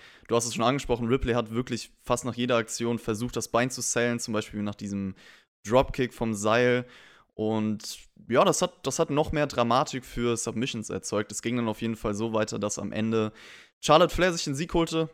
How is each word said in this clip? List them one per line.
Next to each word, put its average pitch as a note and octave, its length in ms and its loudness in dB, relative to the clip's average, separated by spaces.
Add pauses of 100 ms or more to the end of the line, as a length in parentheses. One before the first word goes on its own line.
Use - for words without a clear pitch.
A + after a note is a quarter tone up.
(260)
Du A2+ 100 2
hast A#2 80 2
es A#2 100 -6
schon - 100 -2
angesprochen, A#2+ 440 0
Ripley C3 240 2
hat A2+ 200 0
wirklich A#2+ 380 -4 (120)
fast B2 240 0
nach A#2 80 -6
jeder A#2+ 220 0
Aktion A#2 420 -2
versucht, A2+ 360 -4
das A#2 140 -4
Bein A#2+ 220 2
zu B2+ 100 -10
sellen, A#2+ 380 0
zum A#2 160 -6
Beispiel G#2+ 280 -4
nach G#2 120 -4
diesem G2 400 -8 (520)
Dropkick B2 460 2
vom A2+ 220 -4
Seil. A#2+ 500 2 (480)
Und G#2+ 640 -4 (300)
ja, C3 160 6
das F3+ 160 2
hat, - 260 -4
das C3 120 -4
hat D#3+ 100 2
noch D3+ 240 0
mehr D3+ 140 2
Dramatik B2+ 580 0
für A#2+ 320 -2
Submissions A2+ 540 -4
erzeugt. G#2 420 -4
Es - 80 -8
ging A#2+ 160 -4
dann A#2 120 0
auf G#2+ 120 -4
jeden A2+ 160 -2
Fall G#2+ 180 -4
so A2 200 -4
weiter, G#2+ 240 0
dass G#2 200 -2
am G2+ 140 -8
Ende A2 400 0 (480)
Charlotte D#3+ 320 8
Flair F3+ 200 4
sich E3+ 100 -4
den C#3 140 -4
Sieg E3 180 -6
holte D#3+ 400 0